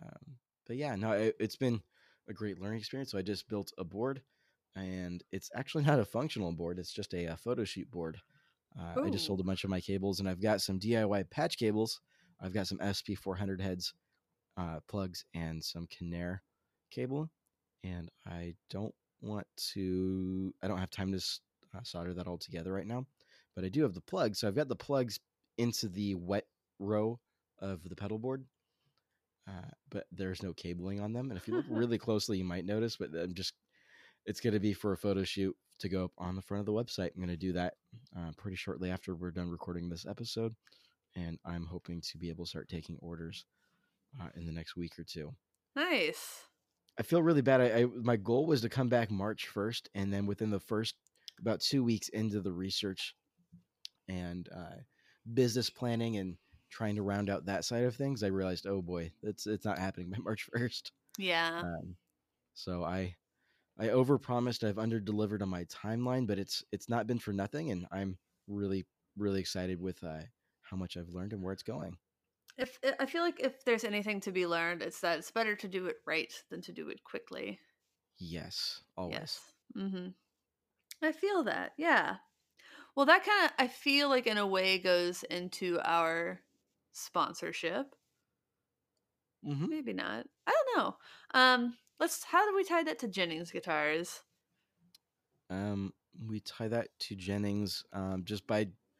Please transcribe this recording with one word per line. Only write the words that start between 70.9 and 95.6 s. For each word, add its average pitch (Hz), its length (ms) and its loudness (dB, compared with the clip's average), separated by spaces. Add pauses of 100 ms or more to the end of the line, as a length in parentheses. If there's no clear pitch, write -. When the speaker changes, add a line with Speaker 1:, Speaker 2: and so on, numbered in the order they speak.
Speaker 1:
I've 87 160 -10
learned 95 180 -6
and 98 100 -6
where 95 120 -2
it's - 80 -14
going. 95 340 -6 (640)
Speaker 2:
If, 254 200 -6 (200)
I 269 80 0
feel 339 160 0
like 339 180 0
if - 240 -2
there's 233 200 4
anything 208 380 0
to 196 100 -4
be 180 140 2
learned, 170 360 2
it's - 180 -6
that 170 180 2
it's 170 120 -8
better 220 260 2
to 208 120 -8
do 185 180 -2
it 165 100 -2 (100)
right 156 240 0 (200)
than 175 120 -8
to 185 100 -12
do - 180 -8
it - 140 -10
quickly. - 540 -8 (600)
Speaker 1:
Yes, 85 640 -8 (120)
always. 90 240 -6
Speaker 2:
Yes. - 220 -8 (360)
Mm-hmm. 190 320 -4 (920)
I 311 120 2
feel 370 320 2
that, - 340 -2
yeah. 285 380 4 (800)
Well, 277 120 6
that 359 180 10
kinda, 392 340 6
I 254 100 6
feel 285 420 4
like, 254 160 6
in 214 100 4
a 202 100 4
way, 190 320 4
goes 180 440 4
into 180 640 -2
our 170 560 2 (520)
sponsorship. 175 1040 0 (1500)
Speaker 1:
Mm-hmm. 147 240 0
Speaker 2:
Maybe 302 240 -2
not. - 320 -2 (200)
I - 40 4
don't 523 260 6
know. 196 200 2 (360)
Um, 254 460 8 (220)
let's, - 240 0
how 381 220 6
do 392 100 2
we 392 80 4
tie 339 180 4
that 311 160 0
to 240 100 -2
Jennings 170 440 0
guitars? 160 680 0 (1300)
Speaker 1:
Um, 98 440 -2 (340)